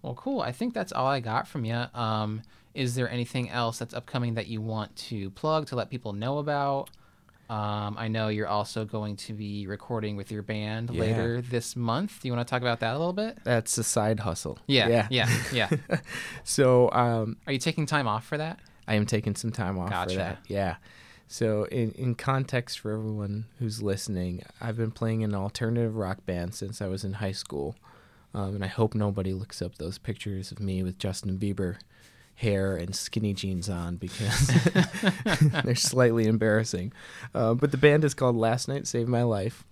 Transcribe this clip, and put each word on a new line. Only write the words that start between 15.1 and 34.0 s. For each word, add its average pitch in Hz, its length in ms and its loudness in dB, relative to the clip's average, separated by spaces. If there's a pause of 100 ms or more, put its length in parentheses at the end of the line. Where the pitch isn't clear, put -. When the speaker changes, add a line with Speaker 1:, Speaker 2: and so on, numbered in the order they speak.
Speaker 1:
yeah. 113 180 0 (200)
Speaker 2:
<laughs> - 540 -6
So, 127 480 6
um, 117 460 2 (100)
Speaker 1:
Are 143 60 0
you 131 60 0
taking 156 280 0
time 143 200 0
off 110 180 -2
for 151 120 -4
that? 156 220 -6 (280)
Speaker 2:
I 110 60 0
am 104 140 4
taking 107 280 0
some 113 160 -4
time 95 280 -2
off 90 100 -2
Speaker 1:
Gotcha. 90 220 0
Speaker 2:
for 92 60 0
that. 87 300 -2
Yeah. 95 280 0 (520)
So 107 380 0
in, 113 260 0
in 127 240 -2
context 131 640 -2
for 107 120 -4
everyone 107 540 -4 (140)
who's 113 220 -4
listening, 95 640 -2 (160)
I've 117 160 -4
been 113 160 0
playing 113 300 0
in 107 100 0
an 104 40 0
alternative 110 600 0
rock 95 300 -4
band 87 300 -2
since 104 260 -8
I 101 60 -2
was 95 180 -4
in 98 80 -4
high 101 180 -2
school. 73 440 -6 (580)
Um, 98 220 -4
and 98 100 -4
I - 20 -2
hope 110 280 0
nobody 101 380 0
looks 95 280 -8
up 90 140 -6
those 92 220 -8
pictures 95 560 -6
of - 60 -14
me 95 240 -2
with 90 140 -4
Justin 95 400 -4
Bieber 95 400 -2 (580)
hair 98 400 2
and 87 200 -6
skinny 107 380 -2
jeans 95 360 -4
on 87 280 -4
because 107 500 0